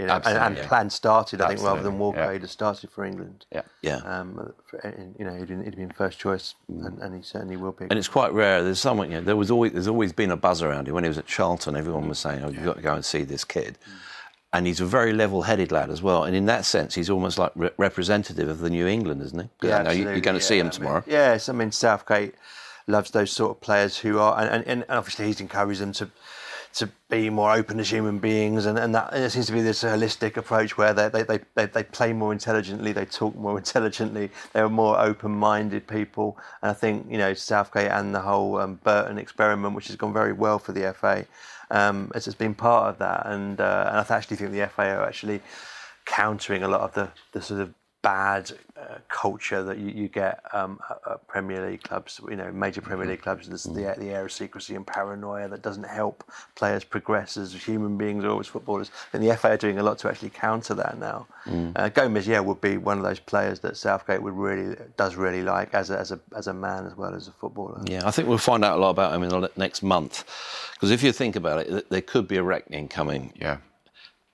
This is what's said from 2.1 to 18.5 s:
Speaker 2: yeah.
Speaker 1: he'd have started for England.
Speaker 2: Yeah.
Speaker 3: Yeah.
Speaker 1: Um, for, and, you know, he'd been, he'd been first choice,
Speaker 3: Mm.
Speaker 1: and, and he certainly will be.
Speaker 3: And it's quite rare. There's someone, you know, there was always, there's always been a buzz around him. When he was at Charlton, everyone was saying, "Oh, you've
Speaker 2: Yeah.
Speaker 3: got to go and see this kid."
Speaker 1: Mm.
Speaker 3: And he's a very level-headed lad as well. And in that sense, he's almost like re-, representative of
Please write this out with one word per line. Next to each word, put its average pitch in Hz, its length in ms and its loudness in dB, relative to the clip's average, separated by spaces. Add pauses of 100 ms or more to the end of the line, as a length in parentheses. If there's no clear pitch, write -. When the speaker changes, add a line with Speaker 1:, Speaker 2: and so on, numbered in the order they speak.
Speaker 2:
yeah. 82 140 0
Speaker 1:
he'd 98 100 -6
have 92 80 -12
started 101 400 -4
for 101 120 -8
England. 95 480 -10
Speaker 2:
Yeah. - 100 -6 (200)
Speaker 3:
Yeah. 73 240 -2
Speaker 1:
Um, 92 480 -8 (140)
for, - 100 -14
and, 98 400 -12
you 107 80 -8
know, 90 100 -8
he'd 90 120 -10
been, 92 180 -6
he'd 92 100 -10
been 92 160 -10
first - 280 -2
choice, 95 340 -2 (180)
Speaker 3:
Mm. 85 140 -8
Speaker 1:
and, 92 140 -10
and 95 160 -10
he 90 80 -14
certainly 95 340 -8
will 95 140 -6
be. 92 180 -12
Speaker 3:
And 98 80 2
it's 98 100 -2
quite 127 260 4
rare. 98 300 6
There's 92 160 0
someone, 107 300 0
you 82 80 -4
know, 85 60 -6
there 101 120 4
was 104 140 4
always, 117 240 4
there's 90 140 0
always 110 260 2
been 101 160 2
a 85 80 0
buzz 90 240 4
around 71 260 0
him. 71 60 -4
When 87 120 2
he - 20 2
was 76 100 0
at 76 80 -8
Charlton, 87 500 0
everyone 78 320 -2
was 76 120 -4
saying, 71 240 -4
"Oh, 73 60 -4
you've 69 100 -8
Speaker 2:
Yeah. 80 60 -4
Speaker 3:
got 87 100 0
to - 80 -14
go 76 100 2
and 73 100 -4
see 76 200 -2
this 69 200 -6
kid." - 400 -6
Speaker 1:
Mm. 101 100 -20 (600)
Speaker 3:
And 87 140 2
he's 87 120 0
a 92 60 0
very 113 260 4
level-headed 101 600 2
lad 71 180 2
as 76 140 -6
well. 90 200 6
And 90 120 2
in 98 100 4
that 104 200 2
sense, 78 280 0
he's 85 160 0
almost 92 300 0
like 87 160 2
re-, 85 220 0
representative 92 720 2
of 78 120 -2